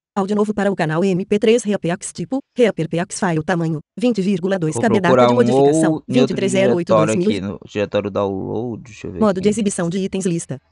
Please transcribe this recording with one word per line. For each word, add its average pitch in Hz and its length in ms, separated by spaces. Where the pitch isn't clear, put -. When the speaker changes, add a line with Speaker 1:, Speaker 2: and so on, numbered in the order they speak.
Speaker 1:
Áudio 196 180
novo 208 200
para 202 180
o - 20
canal 165 300
M 190 220
P 208 120
três 233 240
Reapex 190 520
tipo, 196 240
Reaperpex 170 640
file 160 240
tamanho 165 360
vinte 220 280
vírgula 190 360
dois 156 140
Speaker 2:
Vou - 80
Speaker 1:
K 233 80
B. 220 60
Data 180 200
Speaker 2:
procurar 123 120
Speaker 1:
de 123 80
Speaker 2:
um - 20
Speaker 1:
modificação 143 560
Speaker 2:
ou 151 160
em - 100
outro - 0
Speaker 1:
vinte - 120
e 180 40
três - 180
zero 190 240
oito 175 120
dois 107 260
mil. 110 140
Speaker 2:
diretório 101 220
aqui, 85 120
no - 80
diretório 101 400
download, 101 720
deixa 107 240
eu - 60
ver 92 80
Speaker 1:
Modo 196 180
de - 20
Speaker 2:
aqui. 190 100
Speaker 1:
exibição 196 400
de 190 80
itens 190 260
lista. 170 340